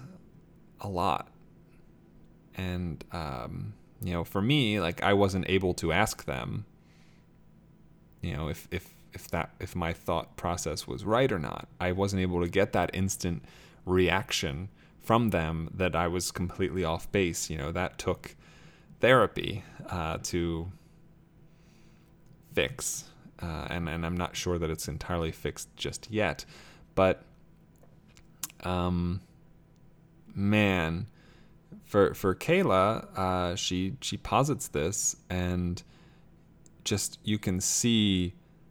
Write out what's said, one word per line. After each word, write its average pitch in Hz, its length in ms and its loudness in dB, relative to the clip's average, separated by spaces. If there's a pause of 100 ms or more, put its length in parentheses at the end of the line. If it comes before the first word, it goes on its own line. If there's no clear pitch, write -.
(800)
a 101 80 -10
lot. 90 400 0 (1300)
And, 90 560 -4
um, 85 600 -8 (280)
you 90 120 -2
know, 85 100 0
for 98 180 -2
me, 113 380 4
like, 87 220 -2
I 101 120 4
wasn't 95 360 2
able 92 260 2
to 82 160 -2
ask 101 340 0
them, 76 400 -6 (1600)
you 87 120 -4
know, 76 140 -4
if, - 220 -8
if, - 240 -8 (200)
if - 180 -16
that, 82 280 -2
if - 160 -10
my 85 180 -2
thought - 440 -4
process 85 500 -4
was 65 160 -8
right 120 280 4
or 92 80 0
not. 50 280 -6 (120)
I 90 120 0
wasn't 98 300 2
able 87 200 2
to 87 60 2
get 98 260 2
that 90 200 2
instant 92 500 -2 (420)
reaction 90 840 2 (320)
from 117 280 4
them 80 440 0
that 90 220 0
I 85 120 2
was 87 240 -2
completely 90 520 -2
off 82 280 -2
base. 90 380 2
You 80 80 -6
know, 76 140 -4
that 90 260 -4
took - 380 -4 (640)
therapy, 107 640 4 (260)
uh, 80 340 -4
to 85 480 -2 (1800)
fix. - 520 -2 (360)
Uh, 80 280 -6
and, 85 200 -4
and 82 160 -4
I'm 85 100 -2
not 87 200 -4
sure 87 220 -2
that 82 120 -2
it's - 180 -6
entirely 82 440 -4
fixed - 440 -8
just - 340 -10
yet, 104 360 -2 (500)
but, 92 280 4 (1400)
um, 90 580 -2 (1120)
man, 98 720 2 (800)
for, 101 280 4
for 95 200 0
Kayla, 113 840 2
uh, 92 380 0
she, 92 460 -2
she - 160 -6
posits 127 520 0
this, 80 460 -2 (140)
and 90 520 -2 (1040)
just, - 400 -2
you 107 140 0
can 95 220 0
see 101 760 2 (380)